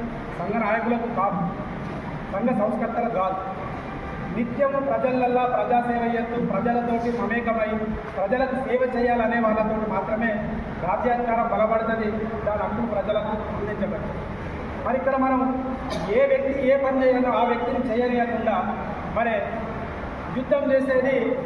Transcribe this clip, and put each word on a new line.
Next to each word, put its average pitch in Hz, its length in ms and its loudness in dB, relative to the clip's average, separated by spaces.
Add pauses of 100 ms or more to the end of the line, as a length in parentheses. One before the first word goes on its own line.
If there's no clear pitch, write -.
(400)
సంఘ 196 240 -2
నాయకులకు 226 440 2 (100)
కాదు, 185 220 2 (960)
సంఘ 220 160 2 (100)
సంస్కర్తలకు 214 640 0
కాదు. 185 160 0 (1000)
నిత్యము 269 440 0 (100)
ప్రజలల్లా 247 540 2 (120)
ప్రజాసేవ 240 480 2 (120)
చేస్తూ, 233 220 -2 (140)
ప్రజలతోటి 240 580 0 (100)
మమేకమై, 220 500 0 (480)
ప్రజలకు 240 380 2 (120)
సేవ 254 140 2 (140)
చేయాలనే 233 500 2
వాళ్ళతో 214 320 2 (180)
మాత్రమే 220 360 0 (560)
రాజ్యాధికారం 240 640 2
బలపడుతుంది, 220 560 2 (380)
దాని 208 180 0
హక్కు 220 200 -2 (100)
ప్రజలకు 208 380 0 (240)
అందించబడుతుంది. 208 680 -4 (600)
మరి 240 160 0
ఇక్కడ 262 140 2 (100)
మనం 262 160 2 (760)
ఏ 262 40 6 (120)
వ్యక్తి 269 200 2 (200)
ఏ 277 120 6
పని 262 200 2
చేయాలో 254 340 4
ఆ 240 120 4
వ్యక్తిని 247 400 0
చేయనియకుండా, 233 640 2 (600)
మరి 220 180 2 (1000)
యుద్ధం 269 340 2
చేసేది 262 420 4 (320)